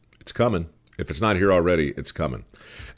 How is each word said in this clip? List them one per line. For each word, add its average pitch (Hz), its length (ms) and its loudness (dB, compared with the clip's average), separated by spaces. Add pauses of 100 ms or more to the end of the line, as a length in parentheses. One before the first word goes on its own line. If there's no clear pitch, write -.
(200)
It's - 120 -14
coming. 104 360 0 (300)
If - 120 -6
it's - 120 -8
not 107 160 2
here 98 160 4
already, 85 420 2
it's - 160 -8
coming. 64 320 -6 (540)